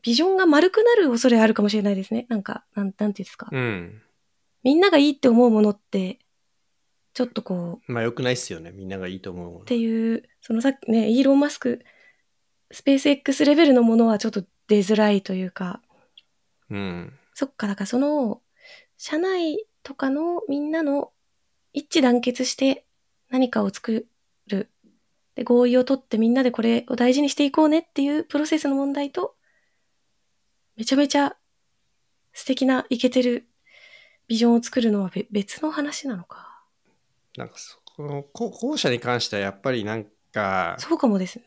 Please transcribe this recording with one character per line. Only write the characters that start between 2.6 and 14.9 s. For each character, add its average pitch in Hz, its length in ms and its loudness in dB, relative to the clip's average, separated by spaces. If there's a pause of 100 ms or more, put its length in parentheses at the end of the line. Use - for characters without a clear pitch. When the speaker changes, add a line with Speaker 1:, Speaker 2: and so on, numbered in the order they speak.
Speaker 1:
な 202 80 -4
ん、 196 40 -2
な 190 40 -4
ん - 40 -18
て 214 100 -4
い - 20 0
う - 20 0
ん 202 40 -4
で 196 140 -10
す - 100 -20
か。 - 160 -14
Speaker 2:
う 143 40 -6
ん。 107 460 -6 (640)
Speaker 1:
み 269 100 4
ん 330 60 4
な 392 100 6
が 320 80 6
い 294 120 6
い - 20 -4
っ - 20 -4
て - 140 2
思 240 180 6
う 240 40 6
も 214 120 4
の 208 80 4
っ 202 80 -6
て、 190 400 -6 (960)
ち - 80 -12
ょ 247 40 0
っ - 40 -4
と - 140 -8
こ 175 440 -8
う、 127 60 -8
Speaker 2:
ま 117 80 -2
あ、 - 20 -2
良 120 100 -2
く 127 120 -8
な 123 60 0
い - 20 0
っ 127 40 -2
す - 160 -8
よ 85 60 -10
ね。 85 140 -16
み 98 120 -16
ん 92 40 -12
な 95 100 -8
が 92 80 -8
い 92 100 -10
い 90 40 -14
と 95 100 -12
思 90 100 -12
う 87 120 -14
も 87 60 -18
の。 - 20 -20
Speaker 1:
っ - 60 -20
て 240 100 -2
い 226 380 -2
う、 - 100 -6 (160)
そ - 120 -8
の 226 80 0
さ 269 100 2
っ 269 100 -10
き - 100 -8
ね、 220 200 2
イ 240 100 4
ー 262 40 4
ロ 269 100 6
ン・ 277 40 6
マ 285 100 2
ス - 100 -6
ク、 240 260 -4 (880)
ス - 100 -18
ペ 277 140 4
ー - 20 0
ス - 80 -2
X 285 380 0
レ 285 100 6
ベ 320 120 6
ル 277 60 6
の 247 120 6
も 226 100 4
の 226 140 4
は 214 100 0
ち 226 80 -4
ょ - 40 -2
っ - 20 -16
と 196 100 -4 (240)
出 208 140 4
づ 202 160 2